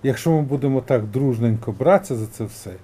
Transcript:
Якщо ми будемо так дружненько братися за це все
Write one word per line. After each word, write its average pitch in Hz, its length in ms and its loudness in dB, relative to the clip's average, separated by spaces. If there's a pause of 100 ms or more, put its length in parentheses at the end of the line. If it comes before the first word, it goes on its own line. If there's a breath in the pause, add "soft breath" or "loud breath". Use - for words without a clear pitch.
Якщо 135 280 0
ми 156 100 4
будемо 135 400 0
так 120 240 0
дружненько 113 640 0
братися 147 440 2
за 110 120 -6
це - 160 -8
все 101 280 -12 (120)